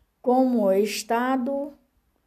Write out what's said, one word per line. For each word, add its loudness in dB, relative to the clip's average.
como 2
o 2
estado -2